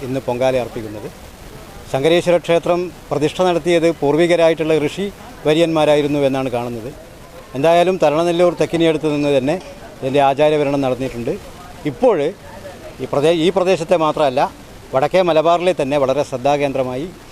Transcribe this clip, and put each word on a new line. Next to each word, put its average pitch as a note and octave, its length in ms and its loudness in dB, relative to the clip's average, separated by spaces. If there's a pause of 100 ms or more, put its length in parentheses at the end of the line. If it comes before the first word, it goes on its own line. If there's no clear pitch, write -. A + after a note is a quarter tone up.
ഇന്ന് C3 200 -4
പൊങ്കാല B2+ 360 0
അർപ്പിക്കുന്നത്. A2 460 -12 (840)
ശങ്കരേശ്വര E3+ 440 2 (100)
ക്ഷേത്രം E3+ 340 0 (300)
പ്രതിഷ്ഠ D3 380 -2
നടത്തിയത് E3+ 400 2 (120)
പൂർവികരായിട്ടുള്ള D#3+ 760 2 (120)
ഋഷി F3+ 200 -6 (420)
വര്യന്മാരായിരുന്നു D3+ 800 2
എന്നാണ് C3 280 -2
കാണുന്നത്. A#2+ 340 -6 (680)
എന്തായാലും E3+ 460 4
തരണനെല്ലൂർ E3+ 580 2
തെക്കിനിയടുത്ത് D#3 520 0
നിന്ന് D3 240 0
തന്നെ C#3 180 0 (440)
ഇതിൻ്റെ C3+ 300 0
ആചാര്യവരണം C#3+ 560 2
നടന്നിട്ടുണ്ട്. B2 480 -4 (580)
ഇപ്പോൾ A3+ 260 2 (840)
ഈ C3 100 -8
പ്രദേ-, D#3 340 2
ഈ - 20 4 (100)
പ്രദേശത്തെ F3 480 2
മാത്രമല്ല, D3 360 0 (520)
വടക്കേ D3 360 2
മലബാറിലെ E3+ 520 2
തന്നെ C#3+ 220 0
വളരെ C3 260 2
ശ്രദ്ധാകേന്ദ്രമായി C3+ 760 -2 (260)